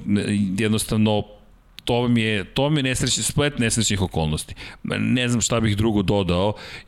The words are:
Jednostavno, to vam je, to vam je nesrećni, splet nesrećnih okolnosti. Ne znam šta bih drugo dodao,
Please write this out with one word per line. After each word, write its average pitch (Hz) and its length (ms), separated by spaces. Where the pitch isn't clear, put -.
Jednostavno, 107 680
to 127 120
vam 120 220
je, 110 280
to - 180
vam 151 140
je 139 60
nesrećni, 127 400
splet 143 360
nesrećnih 110 420
okolnosti. 78 540
Ne 113 440
znam 120 140
šta - 180
bih 107 180
drugo 104 240
dodao, 95 520